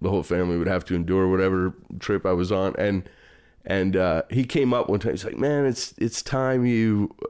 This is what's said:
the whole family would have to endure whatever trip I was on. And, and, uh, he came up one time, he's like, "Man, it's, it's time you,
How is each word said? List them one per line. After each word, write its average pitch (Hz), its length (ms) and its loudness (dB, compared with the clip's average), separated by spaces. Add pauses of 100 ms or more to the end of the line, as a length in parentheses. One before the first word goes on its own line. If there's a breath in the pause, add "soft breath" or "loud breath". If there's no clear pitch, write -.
the 95 100 -2
whole 95 120 0
family 87 340 0
would 85 120 0
have 90 180 0
to 90 80 -2
endure 90 340 2
whatever 92 460 2 (240)
trip 101 260 -2
I 95 80 2
was 90 200 0
on. 95 260 0
And, 98 300 -2 (580 soft breath)
and, 95 280 0
uh, 87 360 2
he 127 140 0
came 127 280 0
up 123 160 0
one 101 120 0
time, 107 120 -2
he's 95 140 -6
like, - 100 -10
"Man, 143 300 0
it's, - 320 -4
it's - 240 -4
time 131 420 0
you, 113 500 2 (160)